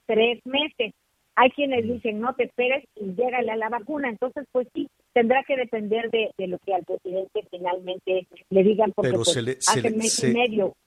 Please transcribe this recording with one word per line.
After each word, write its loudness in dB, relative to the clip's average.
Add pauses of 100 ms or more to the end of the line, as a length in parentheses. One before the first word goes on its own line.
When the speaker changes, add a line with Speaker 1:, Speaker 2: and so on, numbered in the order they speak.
Speaker 1:
tres 2
meses. -4 (400)
Hay 6
quienes 0
Speaker 2:
Mm. -2
Speaker 1:
dicen, -4
"No -2
te -2
esperes -2 (120)
y -8
llégale -2
a -4
la -4
vacuna". -4
Entonces, -6
pues -2
sí, -6 (240)
tendrá 4
que -2
depender -2
de, 0
de -6
lo -6
que -4
al 0
presidente -6
finalmente -4 (220)
le 6
digan, 4
porque, 0
Speaker 2:
Pero 2
Speaker 1:
pues, 4
Speaker 2:
se 0
le, -4
se 2
Speaker 1:
hace 2
Speaker 2:
le, -2
Speaker 1:
mes 0
Speaker 2:
se 2
Speaker 1:
y 4
medio 0 (120)